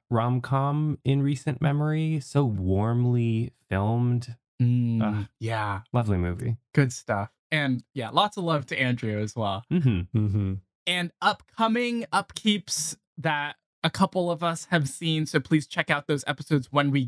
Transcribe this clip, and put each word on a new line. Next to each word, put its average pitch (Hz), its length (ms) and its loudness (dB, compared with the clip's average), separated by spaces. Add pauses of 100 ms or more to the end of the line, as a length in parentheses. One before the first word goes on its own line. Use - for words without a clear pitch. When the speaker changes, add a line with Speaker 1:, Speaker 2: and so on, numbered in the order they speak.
(100)
Speaker 1:
rom-com 135 960 0
in 139 160 2
recent 139 400 -2
memory. 156 580 0
So 143 240 0
warmly 117 1080 2 (160)
filmed. 120 680 0 (260)
Speaker 2:
Mm, 120 400 2 (200)
Speaker 1:
Ugh. 101 40 -6 (140)
Speaker 2:
yeah. 107 420 -4 (120)
Speaker 1:
Lovely 107 240 2
movie. 90 400 -2 (160)
Speaker 2:
Good 139 200 4
stuff. 107 360 -4 (220)
And 135 320 0 (100)
yeah, 113 160 -6
lots 190 280 0
of 185 60 -4
love 156 240 0
to - 120 -6
Andrew 120 400 -2
as 107 160 -6
well. 101 360 -4
Speaker 1:
Mm-hmm. 117 460 0
Speaker 3:
Mm-hmm. 101 360 0 (340)
Speaker 2:
And 175 240 -2 (100)
upcoming 226 920 0
upkeeps - 840 -2 (220)
that 147 360 -4 (280)
a 165 60 2
couple 180 420 0
of 165 120 -4
us 165 280 -4
have 151 180 2
seen. 160 360 -2
So 151 140 0
please 151 280 0
check - 220 -4
out 147 180 -2
those 147 200 0
episodes 143 440 -2
when 143 200 2
we 135 160 2